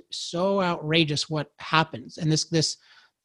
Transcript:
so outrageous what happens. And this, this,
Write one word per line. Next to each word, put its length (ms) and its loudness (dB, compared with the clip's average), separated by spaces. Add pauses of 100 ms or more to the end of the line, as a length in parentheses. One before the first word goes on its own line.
so 520 -2
outrageous 680 0
what 300 -4
happens. 580 -2
And 140 0
this, 140 2
this, 320 0 (480)